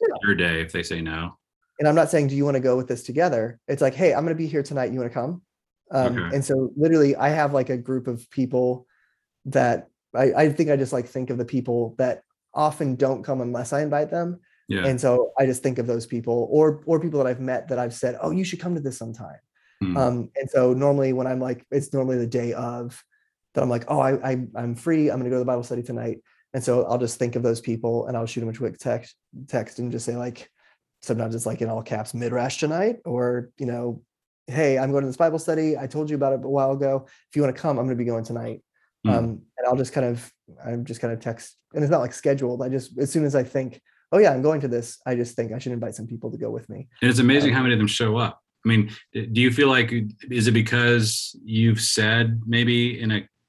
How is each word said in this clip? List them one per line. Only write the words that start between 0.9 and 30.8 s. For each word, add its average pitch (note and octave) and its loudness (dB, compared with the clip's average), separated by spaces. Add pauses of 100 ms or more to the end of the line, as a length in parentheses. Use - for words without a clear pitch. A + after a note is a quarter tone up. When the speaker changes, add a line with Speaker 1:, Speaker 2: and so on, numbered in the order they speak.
Speaker 2:
no. D#2+ -6 (420)
Speaker 1:
And D3 2
I'm D3+ 4
not D#3 4
saying, D3 2
"Do C#3 -2
you C#3+ 2
wanna C#3 2
go B2+ 2
with B2+ -2
this A#2 -6
together?" A#2+ 0
It's C#3 -2
like, C3 2
"Hey, F3+ 4
I'm C#3+ 0
gonna E3 -2
be D#3+ -4
here C#3+ -2
tonight. B2+ -4
You B2+ -4
wanna A#2+ -4
come?" C#3+ -6 (500)
Um, B2 2
Speaker 2:
Okay. F2 -2
Speaker 1:
and C#3 0
so C3 0
literally D3+ 6
I C#3 2
have, D3+ 2
like, C3 0
a B2+ 0
group B2+ -4
of A#2 -6
people B2+ 0 (580)
that B2+ 0 (260)
I, B2+ 4
I D3+ 6
think D3+ 0
I C#3+ 4
just, C3+ -2
like, B2 -2
think B2+ -8
of B2 -4
the A#2+ -2
people A#2+ -2
that B2+ 0 (300)
often D3 0
don't C3 0
come C3 -4
unless B2 -4
I C#3+ 0
invite D3 0
them. F3 -4 (280)
Speaker 2:
Yeah. F#2+ -2
Speaker 1:
And C3 2
so B2 4
I C3+ 6
just B2+ 0
think B2+ 0
of A#2+ -2
those A#2 -2
people A#2+ -2
or, D3+ 4
or E3 2
people D#3 -2
that C3 2
I've B2 -2
met B2+ -4
that B2+ -2
I've A#2+ -4
said, B2 -4
"Oh, D#3 -2
you F#3 0
should F3 -6
come F3 -4
to D3+ -4
this C3+ -6
sometime." A2 -12 (420)
Speaker 2:
Hmm. F#2 -2
Speaker 1:
Um, B2 0
and C#3 -6
so B2+ 4
normally C#3 2
when B2+ -2
I'm B2+ -2
like, B2+ -6
it's C#3+ -2
normally C3 0
the A#2+ 0
day A#2+ -2
of A#2+ -8 (500)
that C#3+ 0
I'm B2+ 0
like, A#2+ -2
"Oh, D3 0
I, C3+ 0
I, B2+ -4
I'm A#2+ -4
free. D#3 2
I'm - -2
gonna B2 -2
go C3 0
to B2+ 2
the B2 0
Bible B2 0
study A#2+ -6
tonight." A#2 -8 (340)
And B2+ -4
so A#2+ 2
I'll A#2 0
just A#2 -4
think A#2+ -2
of A#2+ -2
those A#2 0
people A#2 -2
and B2 -4
I'll A#2 -4
shoot A#2 -6
'em A2+ -4
a A2+ -8
quick A#2 -6
text, A2+ -6 (320)
text A#2 -6
and A#2+ -4
just A#2 -8
say, A#2+ -4
like, B2 -10 (520)